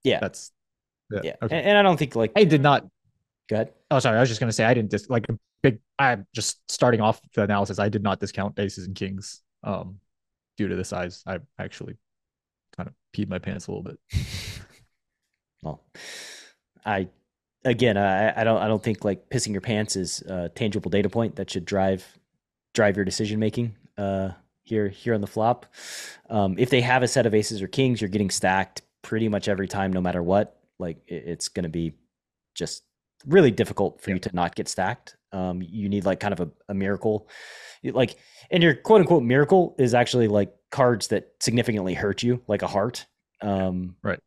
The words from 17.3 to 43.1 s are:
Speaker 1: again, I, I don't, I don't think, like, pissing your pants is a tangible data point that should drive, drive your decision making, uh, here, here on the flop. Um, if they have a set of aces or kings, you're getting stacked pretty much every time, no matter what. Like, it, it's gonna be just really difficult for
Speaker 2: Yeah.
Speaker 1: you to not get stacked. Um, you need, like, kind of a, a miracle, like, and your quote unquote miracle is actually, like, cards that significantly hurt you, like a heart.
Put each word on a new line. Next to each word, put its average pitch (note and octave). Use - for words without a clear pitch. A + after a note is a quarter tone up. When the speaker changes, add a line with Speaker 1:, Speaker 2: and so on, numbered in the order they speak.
Speaker 1:
again, A#2+
I, G2+
I -
don't, A2
I G#2+
don't G#2+
think, A2
like, G2
pissing A2+
your G2
pants G#2+
is F2+
a F2
tangible G2+
data G2
point A2+
that G2
should F2+
drive, F#2+
drive G#2
your G2+
decision G#2+
making, A2
uh, G2
here, G#2
here A2+
on G#2
the G2+
flop. A2+
Um, G2
if B2+
they B2+
have B2+
a B2
set A#2+
of G#2+
aces G#2+
or F#2+
kings, B2+
you're G#2+
getting G2+
stacked F#2+
pretty A2+
much G#2
every G2
time, G2
no F#2
matter F2+
what. F#2+
Like, E2+
it, E2
it's E2
gonna F2
be E2
just -
really D3+
difficult G2+
for G2+
Speaker 2:
Yeah. F#2+
Speaker 1:
you F2+
to F#2
not F2
get F2+
stacked. -
Um, F#2
you G2+
need, G2+
like, F#2+
kind G2+
of F2+
a, E2+
a G2+
miracle, G2+
like, B2
and F3+
your E3
quote A3
unquote D3+
miracle D3
is B2
actually, A#2+
like, G#2
cards B2
that -
significantly G#2+
hurt G2+
you, A#2+
like G#2
a F2+
heart. G2+